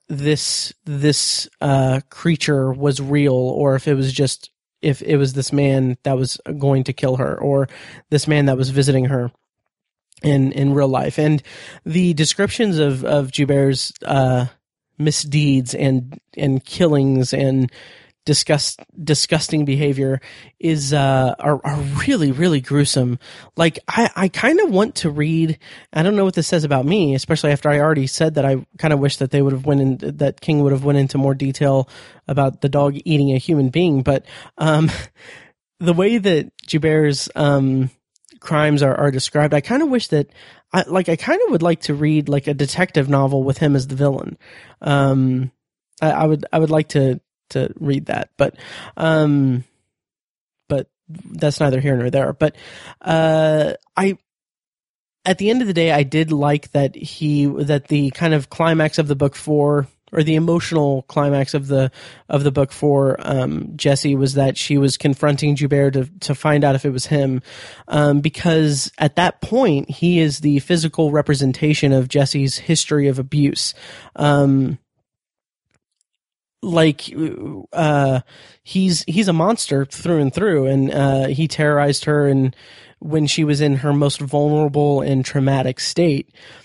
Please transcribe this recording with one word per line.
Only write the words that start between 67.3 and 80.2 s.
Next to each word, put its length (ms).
Um, 340
because 760
at 200
that 240
point, 480
he 300
is 200
the 200
physical 520
representation 800
of 160
Jesse's 500
history 500
of 120
abuse. 540
Um, 640
like, 520
uh, 480
he's, 440
he's 220
a 60
monster 500
through 380